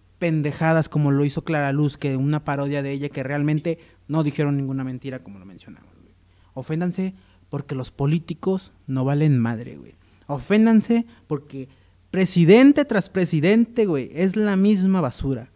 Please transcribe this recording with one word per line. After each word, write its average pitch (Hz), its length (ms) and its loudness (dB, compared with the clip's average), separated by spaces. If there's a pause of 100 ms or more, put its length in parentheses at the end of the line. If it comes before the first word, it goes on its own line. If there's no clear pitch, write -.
(180)
pendejadas 160 680 0
como 147 240 0
lo 143 120 2
hizo 143 200 -4
Clara 147 280 -2
Luz, 143 240 0
que 139 200 -4
una 147 280 -2
parodia 143 380 -4
de 139 100 -6
ella 139 160 -6
que 139 140 -8
realmente 147 560 -2 (300)
no 156 140 -2
dijeron 143 340 -2
ninguna 135 280 -4
mentira, 131 360 -10
como 101 180 -20
lo 92 80 -20
mencionamos, - 460 -20 (100)
güey. - 120 -20 (400)
Oféndanse 180 600 -4 (340)
porque 139 260 -8
los 127 160 -8
políticos 165 840 -2 (140)
no 131 180 -2
valen 143 340 2
madre, 117 380 -4
güey. 62 180 -20 (320)
Oféndanse 220 800 2 (200)
porque 139 420 -10 (420)
presidente 202 720 6
tras 214 240 -2
presidente, 202 800 0
güey, 139 260 -2
es 190 240 -2
la 208 200 0
misma 190 440 2
basura. 131 560 -4